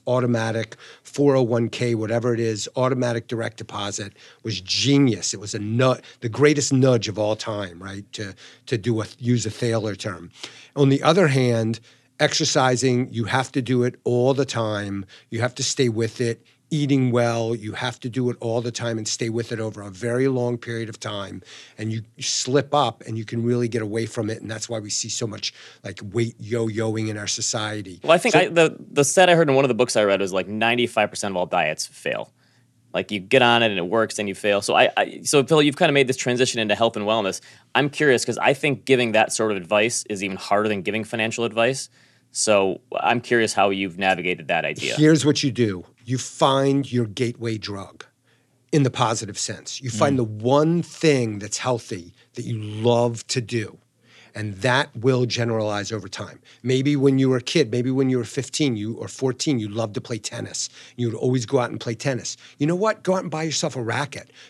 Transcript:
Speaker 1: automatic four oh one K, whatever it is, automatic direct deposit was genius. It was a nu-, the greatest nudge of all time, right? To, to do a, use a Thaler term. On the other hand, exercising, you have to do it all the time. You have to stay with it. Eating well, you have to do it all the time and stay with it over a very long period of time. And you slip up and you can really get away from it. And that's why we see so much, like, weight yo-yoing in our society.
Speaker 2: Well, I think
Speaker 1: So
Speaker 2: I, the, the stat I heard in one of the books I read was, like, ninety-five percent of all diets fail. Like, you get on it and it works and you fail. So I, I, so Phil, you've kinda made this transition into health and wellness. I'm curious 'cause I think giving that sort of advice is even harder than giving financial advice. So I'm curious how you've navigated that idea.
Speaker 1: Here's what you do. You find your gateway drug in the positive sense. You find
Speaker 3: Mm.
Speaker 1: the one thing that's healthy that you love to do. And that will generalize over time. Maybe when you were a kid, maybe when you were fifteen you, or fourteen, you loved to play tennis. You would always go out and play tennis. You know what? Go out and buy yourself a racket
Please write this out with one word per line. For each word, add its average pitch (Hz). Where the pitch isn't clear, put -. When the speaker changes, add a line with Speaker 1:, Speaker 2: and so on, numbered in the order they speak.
Speaker 1:
automatic 113
four 143
oh 131
one 117
K, 120
whatever 113
it 110
is, 110
automatic 127
direct 113
deposit 101
was 104
genius. 123
It 92
was 101
a 107
nu-, 110
the 120
greatest 143
nudge 127
of 98
all 107
time, 101
right? 98
To, 101
to 120
do 110
a, 104
use 120
a 110
Thaler 110
term. 87
On 139
the 135
other 165
hand, 120
exercising, 131
you 113
have 127
to 139
do 123
it 123
all 123
the 135
time. 104
You 113
have 123
to 135
stay 131
with 113
it. 117
Eating 139
well, 117
you 107
have 123
to 127
do 123
it 120
all 117
the 117
time 117
and 107
stay -
with 113
it 110
over 107
a 101
very 120
long 120
period 117
of 113
time. 98
And 110
you 110
slip 139
up 131
and 113
you 113
can 117
really 120
get 113
away 110
from 110
it. 107
And 107
that's 107
why 113
we 104
see -
so 113
much, 101
like, 98
weight 117
yo-yoing 110
in 107
our 104
society. 107
Speaker 2:
Well, 147
I 170
think 208
Speaker 1:
So 160
Speaker 2:
I, 180
the, 165
the 139
stat 180
I 170
heard 165
in 135
one 135
of 135
the 117
books 123
I 110
read 98
was, 95
like, 92
ninety-five 113
percent 104
of 92
all 90
diets 80
fail. -
Like, 98
you 101
get 117
on 120
it 113
and 98
it 87
works 110
and 104
you 95
fail. 101
So -
I, 120
I, -
so 139
Phil, 156
you've 147
kinda 160
made 139
this 123
transition 123
into 107
health 113
and 104
wellness. 104
I'm 139
curious 139
'cause 113
I 131
think 139
giving 120
that 110
sort 110
of 101
advice 104
is 101
even 95
harder 104
than 104
giving 104
financial 113
advice. 117
So 98
I'm 117
curious 117
how 101
you've 95
navigated 90
that 82
idea. 73
Speaker 1:
Here's 151
what 147
you 143
do. 104
You 127
find 139
your 120
gateway 117
drug 98
in 147
the 127
positive 113
sense. -
You 131
find 143
Speaker 3:
Mm. 131
Speaker 1:
the 120
one 156
thing 123
that's 98
healthy 110
that 120
you 117
love 113
to 131
do. 110
And 107
that 127
will 127
generalize 110
over 101
time. 101
Maybe 135
when 135
you 135
were 131
a 120
kid, 127
maybe 123
when 131
you 127
were 117
fifteen 135
you, 107
or 107
fourteen, 131
you 107
loved 107
to 131
play 117
tennis. -
You 120
would 110
always 127
go 151
out 117
and -
play 117
tennis. 127
You 147
know 170
what? 214
Go 190
out 185
and 175
buy 156
yourself 151
a 131
racket 117